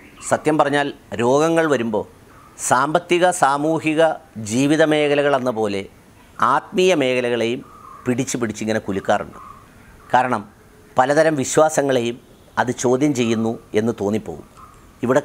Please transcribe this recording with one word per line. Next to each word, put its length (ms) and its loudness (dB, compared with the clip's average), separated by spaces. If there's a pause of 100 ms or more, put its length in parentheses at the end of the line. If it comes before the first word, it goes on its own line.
(300)
സത്യം 280 0
പറഞ്ഞാൽ 300 2 (280)
രോഗങ്ങൾ 520 2
വരുമ്പോൾ 380 0 (520)
സാമ്പത്തിക, 720 2
സാമൂഹിക, 720 0 (360)
ജീവിത 460 0
മേഖലകൾ 520 2
എന്ന 160 -2
പോലെ 300 -2 (580)
ആത്മീയ 540 2
മേഖലകളെയും 680 0 (440)
പിടിച്ച് 320 -2
പിടിച്ചിങ്ങനെ 420 -4
കുലുക്കാറുണ്ട്. 600 -4 (720)
കാരണം 280 0 (560)
പലതരം 380 2
വിശ്വാസങ്ങളെയും 840 0 (400)
അത് 140 0
ചോദ്യം 420 0
ചെയ്യുന്നു 460 -2 (140)
എന്ന് 280 0
തോന്നിപ്പോകും. 460 -6 (560)
ഇവിടെ 220 2